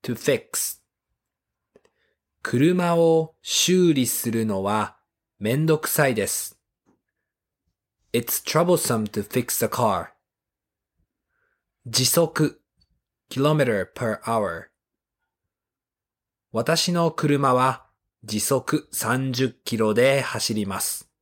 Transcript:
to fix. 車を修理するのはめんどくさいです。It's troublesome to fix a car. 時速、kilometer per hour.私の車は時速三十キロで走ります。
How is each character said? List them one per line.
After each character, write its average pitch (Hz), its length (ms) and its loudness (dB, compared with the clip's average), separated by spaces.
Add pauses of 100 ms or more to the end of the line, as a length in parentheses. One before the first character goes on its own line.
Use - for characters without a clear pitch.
to 123 120 -4
fix. - 640 -4 (1600)
車 170 540 2
を 165 460 2
修 180 520 2
理 131 120 2
す - 240 -4
る 113 160 0
の 98 180 -2
は 104 340 -2 (420)
め 107 160 0
ん 156 100 2
ど 156 140 2
く - 80 -6
さ 143 220 2
い 117 60 0
で 98 120 -2
す。 - 320 -8 (1500)
It's - 320 -4
troublesome 156 680 0
to 101 180 -6
fix - 380 -2
a - 40 -2
car. 101 400 -2 (1800)
時 120 180 -2
速、 160 560 0 (680)
kilometer 131 640 0
per 110 300 -4
hour. 101 420 -2 (1900)
私 156 400 0
の 170 200 2
車 143 420 2
は 127 320 0 (380)
時 104 160 -4
速 - 520 -2
三 131 420 -2
十 123 220 -2 (100)
キ 117 120 -4
ロ 107 160 2
で 135 280 4
走 - 320 -4
り 104 120 -2
ま 95 140 -6
す。 - 300 -6 (120)